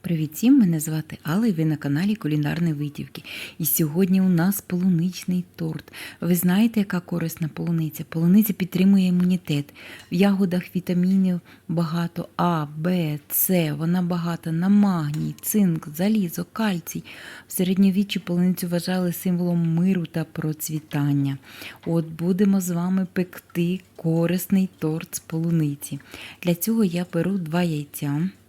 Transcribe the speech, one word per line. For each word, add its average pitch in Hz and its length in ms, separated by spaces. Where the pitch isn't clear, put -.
Привіт 156 320
всім, 269 240
мене 170 220
звати 156 420
Алла, 190 240
і 214 60
ви 160 120
на 156 120
каналі 151 380
Кулінарні 151 580
Витівки. 143 500
І 156 80
сьогодні 180 540
у 185 80
нас 180 320
полуничний 180 840
торт. - 360
Ви 175 140
знаєте, 202 460
яка 190 200
корисна 165 480
полуниця? 160 600
Полуниця 185 440
підтримує 185 540
імунітет. 180 580
В - 20
ягодах 185 640
вітамінів 180 640
багато 170 680
А, 160 300
Б, 160 420
С. 170 400
Вона 165 300
багата 170 500
на 175 160
магній, 156 760
цинк, 180 540
залізо, 185 560
кальцій. 180 520
В - 40
середньовіччі 190 680
полуницю 175 500
вважали 175 440
символом 175 640
миру 175 320
та 160 180
процвітання. 147 1120
От 165 200
будемо 185 540
з 180 100
вами 180 420
пекти 180 680
корисний 175 720
торт 160 360
з - 40
полуниці. 160 840
Для 175 120
цього 226 300
я 175 280
беру 175 260
два 170 240
яйця. 151 680